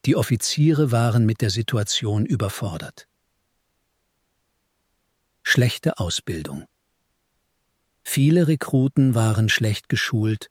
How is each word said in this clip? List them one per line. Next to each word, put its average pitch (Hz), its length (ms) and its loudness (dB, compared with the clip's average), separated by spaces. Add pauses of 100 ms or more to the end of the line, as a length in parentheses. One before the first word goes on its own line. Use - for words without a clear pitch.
Die 135 140 2
Offiziere 147 720 0
waren 117 340 2
mit 110 140 0
der 107 120 0
Situation 107 720 -2
überfordert. - 840 -6 (2500)
Schlechte - 480 0
Ausbildung. 78 680 -8 (1400)
Viele 156 460 4
Rekruten 135 640 2
waren 110 320 2
schlecht 107 400 -2
geschult 110 640 -2